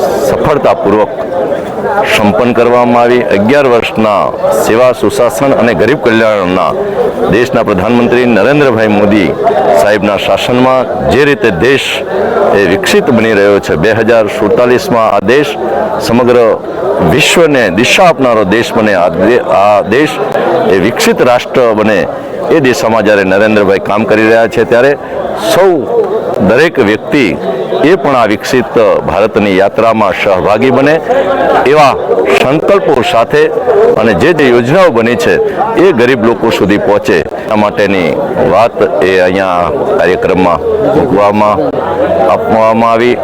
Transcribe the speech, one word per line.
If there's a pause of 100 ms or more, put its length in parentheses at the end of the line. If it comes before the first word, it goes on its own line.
(280)
સફળતાપૂર્વક (1040)
સંપન્ન
કરવામાં
આવી.
અગિયાર
વર્ષના (440)
સેવા,
સુશાસન
અને
ગરીબ
કલ્યાણના (600)
દેશના
પ્રધાનમંત્રી
નરેન્દ્રભાઈ
મોદી (520)
સાહેબના
શાસનમાં
જે
રીતે
દેશ (680)
એ
વિકસિત
બની
રહ્યો
છે,
બે
હજાર
સુડતાલીસમાં
આ
દેશ (480)
સમગ્ર (760)
વિશ્વને
દિશા
આપનારો
દેશ
બને,
આ
દે-, (200)
આ
દેશ (580)
એ
વિકસિત
રાષ્ટ્ર
બને (520)
એ
દિશામાં
જ્યારે
નરેન્દ્રભાઈ
કામ
કરી
રહ્યા
છે,
ત્યારે (560)
સૌ (760)
દરેક
વ્યક્તિ (580)
એ
પણ
આ
વિકસિત (320)
ભારતની
યાત્રામાં
સહભાગી
બને (640)
એવા (480)
સંકલ્પો
સાથે (460)
અને
જે
જે
યોજનાઓ
બની
છે (420)
એ
ગરીબ
લોકો
સુધી
પહોંચે,
એના
માટેની (420)
વાત (260)
એ (100)
અહીંયા (260)
કાર્યક્રમમાં (360)
મૂકવામાં, (720)
આપવામાં
આવી.